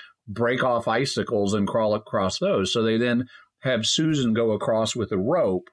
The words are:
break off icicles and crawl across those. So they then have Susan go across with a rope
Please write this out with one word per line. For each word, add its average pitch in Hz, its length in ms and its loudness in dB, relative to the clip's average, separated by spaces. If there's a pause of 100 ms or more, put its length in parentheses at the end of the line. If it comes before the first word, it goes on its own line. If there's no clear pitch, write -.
(280)
break 120 360 0
off 120 240 0
icicles 113 680 0
and 101 140 2
crawl 107 280 0
across 104 440 -2
those. 151 320 0
So 117 120 0
they 113 140 2
then 120 280 0 (380)
have 117 220 0
Susan 147 480 2
go 113 180 2
across 110 440 0
with 110 160 -4
a 104 60 0
rope 104 560 0